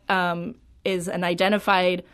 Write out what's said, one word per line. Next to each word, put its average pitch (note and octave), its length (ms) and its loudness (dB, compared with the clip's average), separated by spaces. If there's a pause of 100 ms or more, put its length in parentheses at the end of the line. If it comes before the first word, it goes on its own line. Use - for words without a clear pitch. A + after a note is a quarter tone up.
um, F3 480 -2 (280)
is F#3 220 -2
an F3+ 160 -4
identified, F#3 800 2 (120)